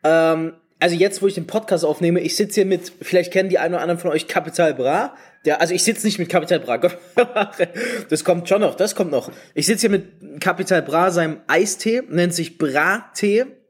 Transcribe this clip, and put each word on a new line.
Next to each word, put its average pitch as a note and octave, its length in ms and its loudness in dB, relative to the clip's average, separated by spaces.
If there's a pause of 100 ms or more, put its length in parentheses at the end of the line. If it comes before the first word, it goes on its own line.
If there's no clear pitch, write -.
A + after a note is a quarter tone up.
Ähm, E3 500 2 (260)
also F3 160 2
jetzt, G3 280 0
wo G3 40 2
ich G3 60 2
den F3 140 -8
Podcast G3+ 360 -2
aufnehme, E3+ 360 2
ich - 160 -4
sitze G#3 260 0
hier F#3+ 40 4
mit, F#3 360 -2
vielleicht F3 320 0
kennen F#3+ 160 2
die F3 80 2
einen E3 160 0
oder D#3 80 -2
anderen E3+ 180 0
von E3+ 120 -2
euch D3+ 160 0
Capital D#3+ 480 0
Bra. D#3 400 -2 (280)
Der, D3+ 160 2
also E3 140 2
ich - 100 0
sitze A3 220 0
nicht G#3 140 0
mit E3+ 100 -4
Capital E3 300 2
Bra, A#2 180 -2
<laughs> - 0 -
Gott, F3 180 2 (1120)
das D3+ 140 -2
kommt F3 240 0
schon G3+ 140 2
noch, E3+ 140 0
das G#3 180 0
kommt F3 160 -2
noch. C3+ 220 -4 (240)
Ich D#3+ 100 0
sitze G3+ 160 0
hier A#3 80 2
mit - 500 -4
Capital F#3 440 0
Bra, E3 260 2
seinem E3 380 -2
Eistee, G#3+ 600 0
nennt E3+ 280 0
sich E3+ 240 -6
Bra-Tee. G3 840 0 (240)